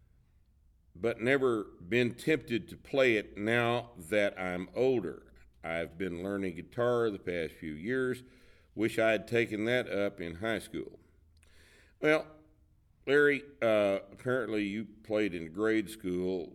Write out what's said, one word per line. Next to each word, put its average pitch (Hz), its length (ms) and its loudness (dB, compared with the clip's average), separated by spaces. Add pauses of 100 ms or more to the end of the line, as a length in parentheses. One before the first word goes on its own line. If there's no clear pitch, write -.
(960)
but 107 260 -2
never 123 460 2 (200)
been 120 280 0
tempted 120 540 -2
to 87 80 -16
play 131 400 2
it - 200 -6
now 117 540 0 (180)
that 101 300 2
I'm 90 340 -4
older. 117 500 0 (400)
I've 82 340 -4
been 87 260 -6
learning 98 320 -4
guitar 117 560 0
the 95 80 -8
past 85 340 -4
few 80 200 -8
years. 123 500 -2 (500)
Wish 113 240 0
I 113 140 4
had 104 160 0
taken 107 380 0
that 120 220 0
up 98 320 -2
in 85 160 -8
high 104 240 -2
school." - 380 -10 (1040)
Well, 156 240 4 (800)
Larry, 143 340 4 (200)
uh, 104 380 4 (120)
apparently 110 540 -2
you 101 200 -4 (180)
played 107 300 0
in 82 200 -8
grade 110 360 2
school, 90 640 -4